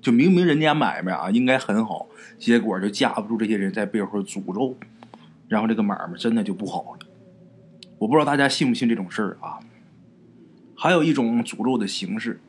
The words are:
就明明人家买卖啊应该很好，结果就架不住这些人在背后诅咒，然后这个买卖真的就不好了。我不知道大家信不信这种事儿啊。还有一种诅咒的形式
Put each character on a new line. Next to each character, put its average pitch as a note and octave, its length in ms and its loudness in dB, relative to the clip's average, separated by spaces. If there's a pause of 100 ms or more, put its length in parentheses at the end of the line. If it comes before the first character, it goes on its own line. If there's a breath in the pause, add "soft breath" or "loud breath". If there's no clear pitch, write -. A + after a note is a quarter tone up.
就 B2 100 2
明 C3+ 180 6
明 F3+ 140 6
人 D#3 160 4
家 D3+ 140 2
买 A#2 260 0
卖 F#2 120 -4
啊 E2+ 180 -4
应 A#2+ 160 2
该 C3 100 4
很 A2 300 0
好， F2+ 220 -10 (280 loud breath)
结 A#2+ 220 2
果 G#2 220 -2
就 G2+ 100 -2
架 A2 240 -2
不 G#2+ 140 -6
住 A2+ 100 -2
这 A2 80 0
些 G#2+ 100 0
人 G2 160 -2
在 G#2 140 -2
背 G2+ 160 -2
后 G2 180 -4
诅 F#2+ 320 -8
咒， B2+ 240 -4 (720 loud breath)
然 - 160 0
后 A2+ 60 0
这 A2 60 2
个 G#2+ 80 -2
买 G2+ 120 0 (140)
卖 - 100 -12
真 A2+ 160 0
的 A2+ 80 2
就 G2 100 -4
不 F#2+ 140 -8
好 F2+ 340 -10
了。 - 60 -20 (920)
我 A2 100 -2
不 B2+ 60 0
知 D#3 40 8
道 D3 60 4
大 C#3+ 120 0
家 C#3 120 4
信 C3+ 200 0
不 A#2 60 4
信 A#2+ 140 0
这 A2+ 60 2
种 F#2+ 160 -8
事 - 120 -4
儿 F#2+ 180 -6
啊。 D#2+ 200 -12 (1200)
还 E3 120 4
有 E3+ 100 4
一 D#3 100 2
种 A#2 320 0
诅 A2+ 200 -8
咒 B2+ 120 0
的 G#2 120 -2
形 G2 300 -6
式 A2 300 -8